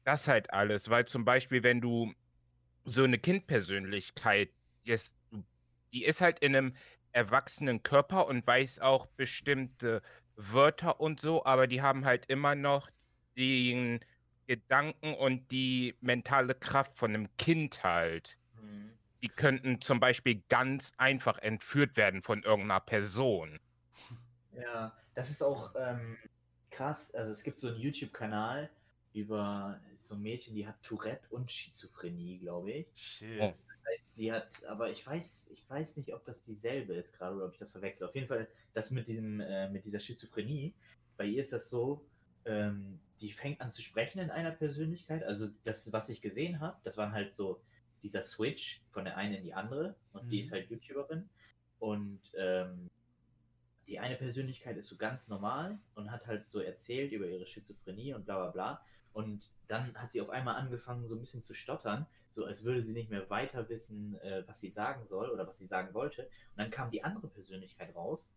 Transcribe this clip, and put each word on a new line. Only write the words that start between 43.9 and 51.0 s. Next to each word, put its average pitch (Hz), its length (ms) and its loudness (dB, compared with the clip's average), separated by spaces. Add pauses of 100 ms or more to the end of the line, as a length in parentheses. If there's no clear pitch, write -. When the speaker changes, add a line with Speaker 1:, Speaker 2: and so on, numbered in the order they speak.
Speaker 2:
in 165 100 -4
einer 165 220 -4
Persönlichkeit. 160 720 -4
Also 104 240 -4 (160)
das, 107 280 -8
was 110 160 -4
ich 113 140 -10
gesehen 143 380 -4
hab, 156 220 -8
das - 140 -10
waren 104 160 -2
halt 101 220 -4
so 95 280 -6 (400)
dieser 101 200 -6
Switch - 680 -6
von 95 140 -8
der 92 120 -8
einen 101 180 -2
in 92 100 -8
die 87 100 -10
andere 135 420 -6 (160)
und 120 180 -12
die 104 80 0
Speaker 3:
Mhm. - 60 -4
Speaker 2:
ist - 80 -12
halt 95 180 -6
YouTuberin 139 580 -8 (500)